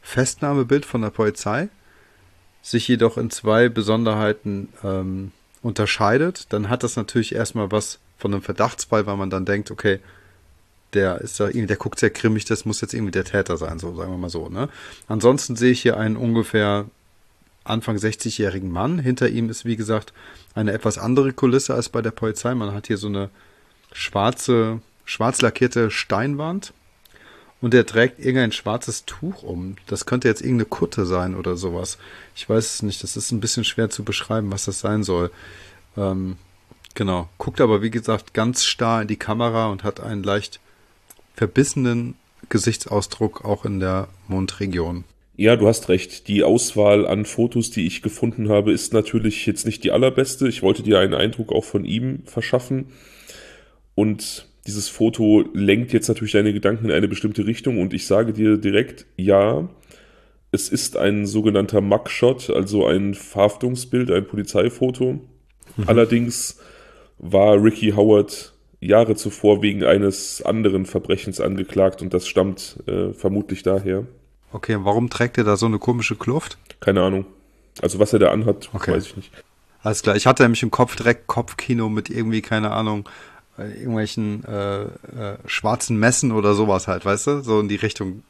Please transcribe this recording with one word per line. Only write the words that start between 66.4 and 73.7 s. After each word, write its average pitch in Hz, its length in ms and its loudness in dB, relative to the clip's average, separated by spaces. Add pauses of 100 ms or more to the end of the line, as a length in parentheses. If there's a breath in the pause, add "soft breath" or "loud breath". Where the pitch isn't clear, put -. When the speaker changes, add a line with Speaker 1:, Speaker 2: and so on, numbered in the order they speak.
Speaker 2:
war 98 360 6 (100)
Ricky 107 280 4
Howard 104 600 4 (300)
Jahre 107 320 6
zuvor 104 460 2
wegen 101 240 0
eines 98 560 2
anderen 98 460 0
Verbrechens 92 520 -4
angeklagt 95 640 0
und 92 140 -6
das 90 120 0
stammt, - 600 -2
äh, 92 260 -2
vermutlich 101 500 -4
daher. 95 440 0 (480)